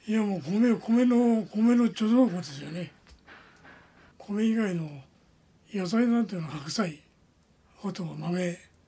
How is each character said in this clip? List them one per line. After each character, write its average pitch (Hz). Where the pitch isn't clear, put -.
い 214
や、 220
も 202
う 143
米、 214
米 233
の、 233
米 233
の 240
貯 214
蔵 247
庫 175
で 175
す 139
よ 151
ね。 170
米 208
以 220
外 208
の 147
野 185
菜 226
な 233
ん 226
て 202
い -
う 170
の 156
は 135
白 151
菜、 180
あ 190
と 185
は 147
豆、 175